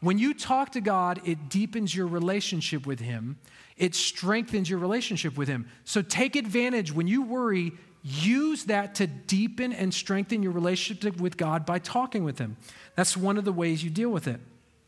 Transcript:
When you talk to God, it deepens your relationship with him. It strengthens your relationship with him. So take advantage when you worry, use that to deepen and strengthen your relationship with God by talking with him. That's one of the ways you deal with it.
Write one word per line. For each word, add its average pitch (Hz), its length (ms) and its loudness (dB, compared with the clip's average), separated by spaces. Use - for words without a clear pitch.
When 185 160 4
you 262 160 4
talk 262 400 0
to 247 80 -2
God, 185 420 2
it 156 240 -2
deepens 202 480 0
your 185 120 0
relationship 170 800 -2
with 139 140 -4
him. 117 380 -6
It 180 180 0
strengthens 208 760 0
your 185 100 0
relationship 180 580 0
with 143 100 0
him. 127 200 -2
So - 160 2
take 254 340 0
advantage 233 560 0
when 165 160 2
you 240 140 4
worry, 220 520 0
use 226 640 2
that 202 300 0
to 196 120 2
deepen 214 640 -2
and 190 200 0
strengthen 202 480 0
your 185 120 0
relationship 180 680 0
with 175 180 -2
God 160 280 0
by 180 140 0
talking 240 440 -2
with 143 160 -2
him. 113 180 -4
That's 185 200 2
one 190 220 2
of 208 80 -2
the 202 80 2
ways 165 300 0
you 170 60 -4
deal 214 200 0
with 185 180 0
it. 117 120 -2